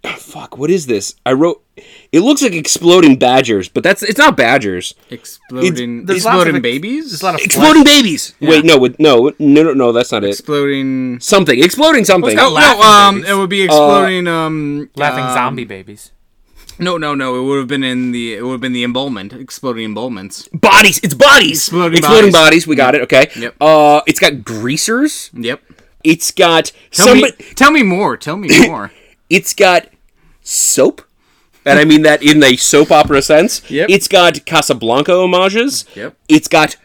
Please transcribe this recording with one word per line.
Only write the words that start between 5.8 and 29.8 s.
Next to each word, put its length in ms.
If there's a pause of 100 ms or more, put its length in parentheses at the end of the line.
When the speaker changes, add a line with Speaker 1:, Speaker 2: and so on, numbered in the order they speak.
Speaker 1:
It's 80
Speaker 3:
There's 180
lots 160
of 0
Speaker 2:
exploding 160
Speaker 3:
ex-, 40
Speaker 2:
babies? 500
Speaker 3:
there's 100
a 40
lot 100
of 60
Speaker 1:
Exploding 420
Speaker 3:
flesh. 180
Speaker 1:
babies! 400
Speaker 2:
Yeah. 80
Speaker 1:
Wait, 160
no, 120
what, 220
no, 400
no, 240
no, 100
no, 200
that's 180
not 140
it. 60
Speaker 2:
Exploding 920
Speaker 1:
Something. 420
Exploding 400
something. 340
Speaker 2:
Oh, 120
no, 20
Speaker 3:
Laughing 320
Speaker 2:
um, 320
Speaker 3:
babies. 140
Speaker 2:
it 80
would 120
be 120
Speaker 1:
Uh, 40
Speaker 2:
exploding, 600
um, 720
Speaker 3:
Laughing 260
Speaker 2:
um, 100
Speaker 3:
zombie 300
babies. 480 (680)
Speaker 2:
No, 180
no, 180
no. 240
It 80
would 120
have 100
been 160
in 260
the, 240
it 80
would 80
have 100
been 120
the 100
embalment, 480
exploding 540
embalments. 640
Speaker 1:
Bodies. 520
It's 120
bodies. 460
Speaker 2:
Exploding 400
Speaker 1:
Exploding 340
Speaker 2:
bodies. 320
Speaker 1:
bodies. 20
We 80
got 180
it. 100
Okay. 340
Speaker 2:
Yep. 240
Speaker 1:
Uh, 440
it's 140
got 240
greasers. 880
Speaker 2:
Yep. 280 (420)
Speaker 1:
It's 280
got 420 (180)
Speaker 2:
Tell 240
me, 140
Speaker 1:
somebody. 260
Speaker 2:
tell 160
me 120
more. 340
Tell 180
me 140 (100)
Speaker 1:
<laughs> 80
Speaker 2:
more. 240 (380)
Speaker 1:
It's 240
got 340 (580)